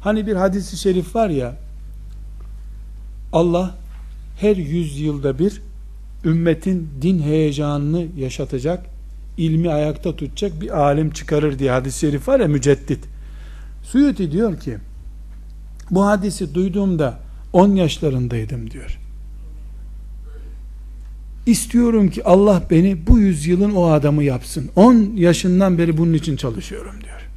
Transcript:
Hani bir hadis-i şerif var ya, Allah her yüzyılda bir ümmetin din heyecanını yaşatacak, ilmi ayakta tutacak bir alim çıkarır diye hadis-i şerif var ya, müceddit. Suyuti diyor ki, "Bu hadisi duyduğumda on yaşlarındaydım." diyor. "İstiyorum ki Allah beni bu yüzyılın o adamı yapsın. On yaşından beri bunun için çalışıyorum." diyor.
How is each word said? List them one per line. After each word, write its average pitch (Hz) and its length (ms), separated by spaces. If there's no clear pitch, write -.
Hani 214 260
bir 214 100
hadis-i 185 400
şerif 185 380
var 226 140
ya, 131 280
Allah 175 420
her 208 160
yüzyılda 147 800
bir 202 240
ümmetin 165 680
din 175 200
heyecanını 147 840
yaşatacak, 139 680
ilmi 160 360
ayakta 151 440
tutacak 156 440
bir 180 200
alim 147 300
çıkarır 147 480
diye 135 120
hadis-i 127 280
şerif 147 300
var 269 120
ya, 190 80
müceddit. 139 560
Suyuti 240 500
diyor 196 280
ki, 113 180
"Bu 190 160
hadisi 196 480
duyduğumda 180 640
on 196 220
yaşlarındaydım." 123 960
diyor. - 280
"İstiyorum 233 640
ki - 140
Allah 190 460
beni 175 360
bu 233 120
yüzyılın 185 560
o 175 160
adamı 147 340
yapsın. 135 520
On 220 400
yaşından 180 600
beri 165 200
bunun 170 140
için 151 240
çalışıyorum." - 580
diyor. - 320